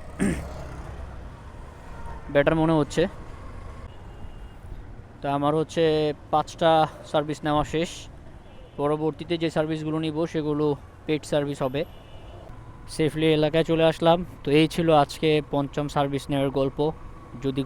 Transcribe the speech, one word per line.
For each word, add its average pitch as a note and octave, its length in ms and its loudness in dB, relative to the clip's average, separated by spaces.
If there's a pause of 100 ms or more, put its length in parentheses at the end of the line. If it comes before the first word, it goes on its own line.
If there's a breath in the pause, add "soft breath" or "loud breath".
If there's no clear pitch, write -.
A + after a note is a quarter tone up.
(200)
<clears throat> - 2250 -8
বেটার C#3+ 280 6
মনে E3 180 6
হচ্ছে। D3 240 2 (2250)
তো - 40 -4 (120)
আমার C#3+ 220 4
হচ্ছে D#3+ 240 2 (480)
পাঁচটা D3+ 400 4 (400)
সার্ভিস D3+ 340 0
নেওয়া D3 180 4 (100)
শেষ। E3 160 0 (920)
পরবর্তীতে D3+ 600 0
যে D#3+ 140 2
সার্ভিসগুলো D#3 500 0
নিব D3+ 120 -2 (160)
সেগুলো D3+ 320 0 (400)
পেইড D#3 260 0
সার্ভিস C#3+ 340 0
হবে। C#3 180 -2 (1120)
সেফলি D#3 320 2 (100)
এলাকায় D3+ 320 4
চলে D#3+ 220 4
আসলাম। E3 260 4 (260)
তো D3 60 -2 (100)
এই D#3+ 80 8
ছিল E3 200 0 (160)
আজকে - 260 0 (240)
পঞ্চম C#3+ 320 -2 (100)
সার্ভিস C#3+ 360 0
নেওয়ার C#3 280 2
গল্প। C3+ 200 0 (640)
যদি C3+ 220 0